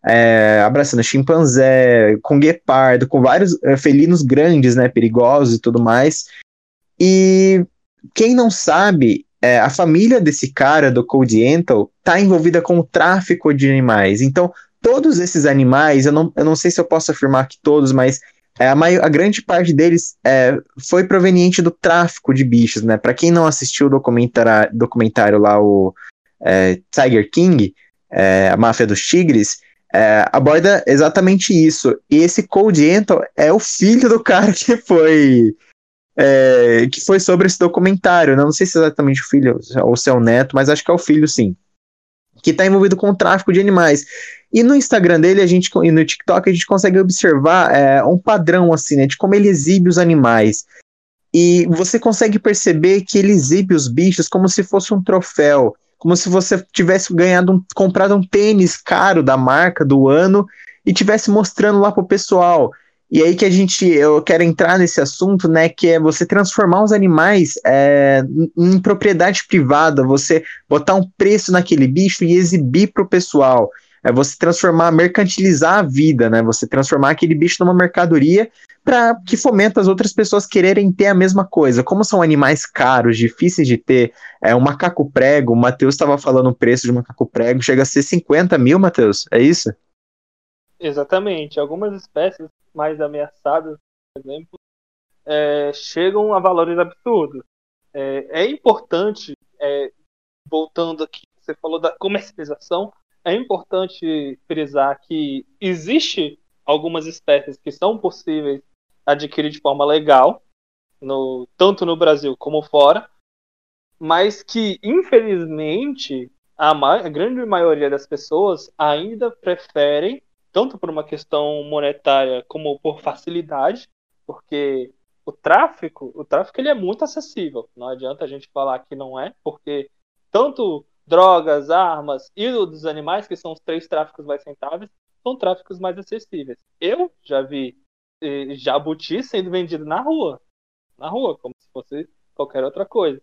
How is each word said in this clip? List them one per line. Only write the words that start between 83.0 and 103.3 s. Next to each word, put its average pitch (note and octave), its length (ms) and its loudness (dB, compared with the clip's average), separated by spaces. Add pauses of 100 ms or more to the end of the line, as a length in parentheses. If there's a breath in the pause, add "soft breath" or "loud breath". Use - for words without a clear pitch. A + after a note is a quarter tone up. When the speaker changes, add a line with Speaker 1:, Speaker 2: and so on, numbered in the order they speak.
Speaker 1:
difíceis D3 500 0
de A#2+ 120 0
ter, B2 340 0 (260 loud breath)
é, A2+ 160 0
um B2 40 2
macaco C#3+ 500 -2
prego, C3+ 440 0
o - 20 2
Matheus B2+ 420 0
tava C#3+ 220 0
falando C3 300 0
o B2 60 -2
preço A#2+ 280 0
de A#2+ 80 -4
um B2 40 0
macaco A#2+ 300 -6
prego, A#2+ 380 -4
chega C3 180 0
a C3+ 40 2
ser C#3+ 180 -2
cinquenta E3+ 560 0
mil, C3 180 2
Matheus, D3+ 540 0
é A#2 100 2
isso? C#3+ 320 0 (1080)
Speaker 2:
Exatamente. D#3 800 -6
Algumas F#3 400 -8
espécies E3 480 -8 (280)
mais D3+ 260 -6
ameaçadas, D3+ 720 -8 (380)
por C#3 100 -18
exemplo, D3 360 -20 (640)
é, D3 480 -4
chegam G3 600 -4
a F#3+ 40 0
valores E3+ 380 -2
absurdos. F3 640 -6 (500)
É, C3+ 520 -8
é - 20 0
importante, G#3 880 -6 (260)
é, C#3+ 320 -8 (560)
voltando D#3+ 560 -8
aqui, - 200 -18 (180)
você D3+ 140 -14
falou D#3+ 240 -10
da E3 100 -6
comercialização, F#3+ 1040 -12 (300)
é F3 100 -6